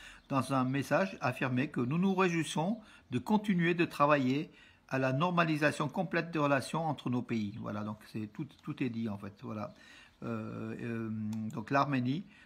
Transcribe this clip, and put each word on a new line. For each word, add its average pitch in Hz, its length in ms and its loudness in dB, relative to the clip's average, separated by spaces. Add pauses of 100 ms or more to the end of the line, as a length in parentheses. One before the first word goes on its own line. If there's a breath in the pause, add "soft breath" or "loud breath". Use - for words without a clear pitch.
(280 loud breath)
dans 135 240 0
un 131 120 4
message, 143 580 2
affirmé 127 460 0
que 135 120 -4
nous 127 160 0
nous 190 180 4
réjouissons 175 640 2 (320 loud breath)
de 123 80 0
continuer 185 540 2
de 165 140 2
travailler 143 640 4 (400 loud breath)
à 131 80 0
la 131 160 2
normalisation 156 760 2
complète 170 420 -2
des 165 80 -2
relations 143 480 2
entre 139 220 -4
nos 123 140 0
pays. 107 360 -2
Voilà, 107 260 -6
donc 107 120 -6 (160)
c'est 107 140 -6
tout, 151 200 -10 (160)
tout 147 200 -6
est 127 80 0
dit 113 180 -4
en 101 80 -4
fait. 104 240 -12
Voilà. 110 320 -8 (520 loud breath)
Euh, 113 580 -6
euh, 113 280 -4 (440)
donc 110 160 -6
l'Arménie, 139 560 2 (200 loud breath)